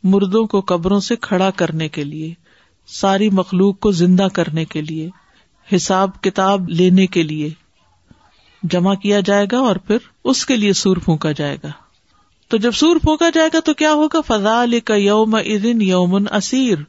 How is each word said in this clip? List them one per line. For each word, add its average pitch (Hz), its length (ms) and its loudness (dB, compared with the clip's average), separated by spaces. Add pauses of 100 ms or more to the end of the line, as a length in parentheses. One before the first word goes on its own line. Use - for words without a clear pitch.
مردوں 196 420 2
کو 202 160 -2
قبروں 190 380 0
سے 214 160 -4
کھڑا 190 360 -2
کرنے 160 380 -4
کے 151 140 -8
لیے، 156 300 -10 (540)
ساری 196 420 0
مخلوق 190 500 0
کو 208 120 0
زندہ 180 420 4
کرنے 160 320 -2
کے 156 160 -8
لیے، 160 280 -8 (680)
حساب 190 460 0
کتاب 190 480 0
لینے 185 380 4
کے 175 160 0
لیے 151 260 -4 (1120)
جمع 180 300 0
کیا 202 260 0
جائے 202 320 2
گا، 247 80 0
اور 247 160 2
پھر 214 220 -4 (260)
اس - 220 0
کے 262 100 0
لیے 208 180 2
سور 185 240 0
پھونکا 156 340 -2
جائے 143 320 -6
گا۔ 147 40 -12 (800)
تو 226 100 -2
جب 226 140 0
سور 320 240 2
پھونکا 311 380 2
جائے 320 200 2
گا 320 60 2
تو 311 140 -2
کیا 311 200 0
ہوگا؟ 302 280 0
فَذَلِكَ 233 720 0
يَوْمَئِذٍ 214 880 0
يَوْمٌ 185 500 2
عَسِيرٌ، 214 580 0